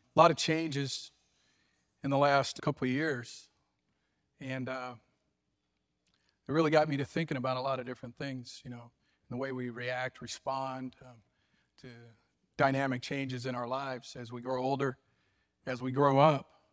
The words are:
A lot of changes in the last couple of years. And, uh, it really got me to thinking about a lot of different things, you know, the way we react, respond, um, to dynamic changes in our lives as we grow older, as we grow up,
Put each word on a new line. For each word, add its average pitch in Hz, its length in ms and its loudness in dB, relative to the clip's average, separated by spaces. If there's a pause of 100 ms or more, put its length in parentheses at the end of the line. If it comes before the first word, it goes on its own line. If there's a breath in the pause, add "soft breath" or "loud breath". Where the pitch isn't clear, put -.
(160)
A - 20 -4
lot 170 120 12
of 143 80 -2
changes 156 720 -2 (920)
in 131 60 -4
the 139 80 2
last 139 460 4
couple 139 240 -2
of 127 40 2
years. 135 600 -4 (880)
And, 131 300 -8
uh, 127 240 -8 (1500)
it 127 40 -2
really 156 180 4
got 156 180 6
me 143 80 -2
to 139 80 -2
thinking 156 320 -4
about 131 220 -2
a - 20 -6
lot 131 200 -2
of 123 40 -8
different 123 320 -12
things, 131 480 -10
you 123 60 -14
know, 120 200 -16 (380)
the 123 80 -8
way 131 160 -6
we 127 160 -6
react, 123 540 -6
respond, 131 800 -6
um, 123 160 -20 (640)
to 127 60 -18 (680)
dynamic 135 460 0
changes 131 420 -6
in 127 100 -6
our 123 140 -6
lives 131 480 -8
as 120 160 -12
we 120 80 -10
grow 127 220 -4
older, 131 340 -2 (680)
as 123 160 -6
we 127 120 -4
grow 139 260 6
up, 143 420 4 (120)